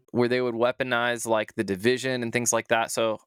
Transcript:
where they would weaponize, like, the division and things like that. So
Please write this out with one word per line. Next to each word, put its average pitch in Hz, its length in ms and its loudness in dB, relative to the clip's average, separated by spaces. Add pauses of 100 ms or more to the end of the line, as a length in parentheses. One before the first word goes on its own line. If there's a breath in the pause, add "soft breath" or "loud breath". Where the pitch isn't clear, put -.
(100)
where 120 180 2
they 123 120 0
would 123 140 -2
weaponize, 120 720 0
like, 107 280 0
the 110 100 0
division 120 580 0
and 117 100 -6
things 120 200 0
like 113 160 0
that. 117 220 2
So 113 360 -2